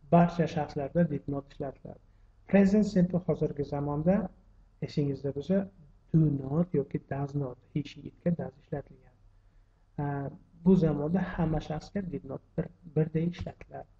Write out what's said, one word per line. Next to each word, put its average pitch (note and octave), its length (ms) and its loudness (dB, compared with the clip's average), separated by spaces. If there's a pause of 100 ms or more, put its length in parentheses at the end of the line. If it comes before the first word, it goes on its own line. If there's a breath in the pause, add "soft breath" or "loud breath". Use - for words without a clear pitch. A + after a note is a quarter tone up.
(120)
barcha E3+ 340 6 (100)
shaxslarda D3+ 540 0
did C#3+ 180 -4
not C#3 240 -4
ishlatiladi. - 500 -12 (460)
Present G3 380 6
simple F3 420 2
hozirgi D3 460 -2
zamonda D3 420 0 (680)
esingizda C#3+ 560 -4
bo'lsa, F#3 200 0 (560)
do D#3+ 60 6 (240)
not D3+ 240 -2 (120)
yoki C#3 200 -4 (100)
does C#3 260 -6
not, C3+ 220 -4 (160)
he, D3 100 -2
she, - 160 -14 (120)
itga - 260 -2
does C3 160 -10 (100)
ishlatilgan. - 520 -12 (840)
Uh, C#3+ 320 -4 (340)
bu F#3 120 8
zamonda D#3+ 460 2 (120)
hamma D#3 260 0
shaxsga E3 520 -8
did C#3 200 -8
not C3 100 -10 (160)
bir, E3+ 80 -4 (300)
birdek D#3+ 400 0
ishlatiladi. - 540 -14 (100)